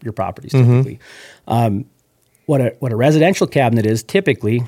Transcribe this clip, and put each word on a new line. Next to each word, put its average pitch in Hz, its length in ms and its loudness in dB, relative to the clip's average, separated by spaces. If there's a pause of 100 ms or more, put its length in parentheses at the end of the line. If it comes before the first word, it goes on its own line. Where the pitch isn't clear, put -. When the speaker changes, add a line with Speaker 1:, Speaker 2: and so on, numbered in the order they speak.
Speaker 1:
your 110 100 -10
properties - 400 -10
Speaker 2:
Mm-hmm. 123 180 4 (100)
Speaker 1:
typically. 123 180 -8 (480)
Um, 113 380 -2 (600)
what 139 140 0
a, 127 180 -2
what 127 120 -6
a 110 40 -4
residential 156 520 2
cabinet 117 400 0
is 110 160 -2
typically, 120 640 -2